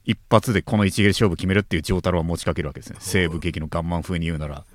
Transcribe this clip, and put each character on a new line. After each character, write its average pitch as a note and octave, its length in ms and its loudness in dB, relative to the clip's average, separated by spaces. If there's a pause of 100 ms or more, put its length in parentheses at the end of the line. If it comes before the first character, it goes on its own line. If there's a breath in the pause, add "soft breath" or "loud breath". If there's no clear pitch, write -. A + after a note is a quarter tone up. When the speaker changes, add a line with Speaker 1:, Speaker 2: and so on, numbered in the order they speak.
Speaker 1:
一 A2+ 160 0 (100)
発 A2+ 220 6
で G2 120 2
こ - 140 0
の G#2 80 4
一 F#2+ 160 0
撃 - 20 6
で G2+ 60 6
勝 G2+ 200 4
負 E2+ 60 -2
決 F#2 120 -4
め F#2+ 60 2
る G2 60 2
っ G#2 40 2
て - 120 -4
い E2 40 0
う - 40 -2
丈 F#2+ 140 0
太 F2+ 140 0
郎 F2 60 2
は E2 60 0
持 E2 140 -2
ち - 60 -10
か E2+ 120 -2
け E2+ 80 -2
る D2+ 40 -6
わ C#2 60 -8
け - 60 -14
で - 80 -16
す - 40 -12
ね。 - 80 -16
Speaker 2:
そ - 60 -14
う。 - 40 -8
Speaker 1:
西 F#2 200 2
部 E2 100 -4
劇 E2+ 200 -4
の D#2 80 -6
ガ E2+ 140 -4
ン E2+ 80 -4
マ E2+ 100 -2
ン - 40 -4
風 F2+ 160 -4
に E2 60 -2
言 E2 100 -2
う - 40 -4
な D2+ 80 -6
ら、 C#2+ 280 -12